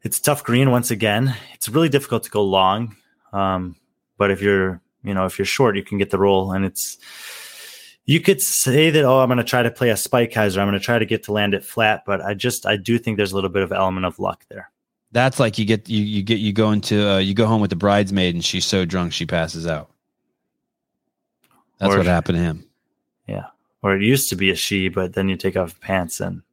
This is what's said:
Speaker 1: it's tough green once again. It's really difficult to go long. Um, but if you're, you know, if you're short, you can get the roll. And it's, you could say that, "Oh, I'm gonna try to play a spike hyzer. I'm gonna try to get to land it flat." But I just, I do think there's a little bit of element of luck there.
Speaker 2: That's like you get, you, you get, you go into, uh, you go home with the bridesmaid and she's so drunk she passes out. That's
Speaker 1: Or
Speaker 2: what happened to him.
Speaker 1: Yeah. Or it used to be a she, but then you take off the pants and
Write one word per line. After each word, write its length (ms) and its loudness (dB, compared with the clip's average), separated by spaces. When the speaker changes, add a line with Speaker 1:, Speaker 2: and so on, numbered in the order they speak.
Speaker 1:
it's 180 -6
tough 240 0
green 260 2
once 200 0
again. 440 0
It's 140 -10
really 200 2
difficult 340 0
to 80 -18
go 140 0
long. 520 2
Um, 440 -4
but 140 2
if 100 -2
you're, 400 0
you 100 -8
know, 140 0
if 120 -8
you're 80 -2
short, 300 2
you 60 -4
can 160 -6
get 120 -2
the 80 -2
roll. 340 2
And 120 -2
it's, 340 -8
you 160 2
could 200 2
say 500 2
that, 140 4
"Oh, 160 6
I'm 80 4
gonna 160 2
try 180 0
to 80 2
play 200 0
a 60 2
spike 360 0
hyzer. 260 2
I'm 80 2
gonna 140 0
try 180 0
to 60 2
get 200 -4
to 80 -6
land 200 0
it 120 -4
flat." 420 0
But 160 -2
I 120 -4
just, 300 -4
I 120 0
do 220 0
think 180 -4
there's 160 0
a 20 -8
little 160 -2
bit 120 0
of 100 -2
element 340 0
of 120 -6
luck 300 -6
there. 220 -18
Speaker 2:
That's 280 2
like 180 0
you 60 0
get, 240 0
you, 140 0
you 200 -2
get, 160 0
you 140 -2
go 180 2
into, 400 0
uh, 80 2
you 160 0
go 120 2
home 140 2
with 100 0
the 60 -4
bridesmaid 580 2
and 100 -4
she's 200 -2
so 200 0
drunk 280 -4
she 140 -6
passes 400 -4
out. 240 -6
That's 160 2
Speaker 1:
Or 40 4
Speaker 2:
what 80 2
happened 300 2
to 60 0
him. 220 -4
Speaker 1:
Yeah. 200 -10
Or 140 2
it 60 0
used 280 2
to 60 -6
be 140 0
a 40 -2
she, 340 -2
but 260 -4
then 140 0
you 80 -2
take 200 -4
off 180 -4
the 60 -20
pants 400 -4
and 220 -8